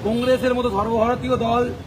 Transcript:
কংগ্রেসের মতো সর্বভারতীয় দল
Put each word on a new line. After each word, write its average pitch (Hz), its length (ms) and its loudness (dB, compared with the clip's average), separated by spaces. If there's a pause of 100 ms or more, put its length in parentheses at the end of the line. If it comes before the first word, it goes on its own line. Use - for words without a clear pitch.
কংগ্রেসের 247 500 2
মতো 240 180 0
সর্বভারতীয় 233 640 0
দল 233 320 0 (180)